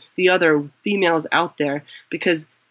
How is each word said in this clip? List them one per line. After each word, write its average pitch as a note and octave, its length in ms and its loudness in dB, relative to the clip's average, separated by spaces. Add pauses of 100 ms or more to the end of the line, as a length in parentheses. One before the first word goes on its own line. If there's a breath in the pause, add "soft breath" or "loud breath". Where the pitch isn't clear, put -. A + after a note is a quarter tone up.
(160 soft breath)
the F3+ 140 2
other D#3 380 2 (140)
females F3 480 0
out E3 280 -2
there," D3 260 -4 (260 loud breath)
because D#3+ 360 -2 (240)